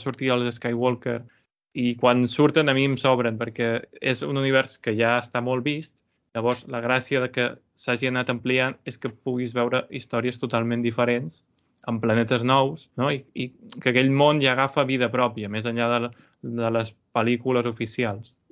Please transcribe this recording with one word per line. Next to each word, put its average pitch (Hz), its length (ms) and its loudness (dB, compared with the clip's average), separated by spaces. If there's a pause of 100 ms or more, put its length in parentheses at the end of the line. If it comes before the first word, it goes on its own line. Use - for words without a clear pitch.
sortir 131 340 -2
els 120 220 0
Skywalker. 120 640 -2 (560)
I 123 200 0
quan 123 320 4
surten 147 400 4
a 135 80 2
mi 135 80 2
em 139 140 0
sobren, 120 420 2
perquè 117 380 -2 (220)
és 123 220 -2
un 143 140 -4
univers 135 420 0
que 117 200 -4
ja 117 240 4
està 120 180 -4
molt 127 240 -2
vist. 151 300 -6 (400)
Llavors, 120 340 -2
la 120 140 -6
gràcia 131 400 0
de 127 80 -4
que 123 160 0 (300)
s'hagi 127 340 -2
anat 127 180 -2
ampliant 127 460 0 (100)
és 131 140 -12
que 120 140 -8
puguis 123 420 -6
veure 123 360 0
històries 123 500 -4
totalment 117 420 -2
diferents, 120 600 -2 (420)
amb 113 160 -4
planetes 117 460 2
nous, 135 400 0 (100)
no? 131 140 -2
I, 135 120 -6 (120)
i 123 140 -6 (320)
que 127 100 2
aquell 127 200 4
món 147 300 6
ja 135 120 4
agafa 135 320 0
vida 127 260 0
pròpia, 117 400 -2
més 110 160 -4
enllà 117 240 -2
de 120 140 2
la, 117 60 -6 (320)
de 117 280 -2
les 113 220 -2 (200)
pel·lícules 120 540 0
oficials. 110 680 -6 (160)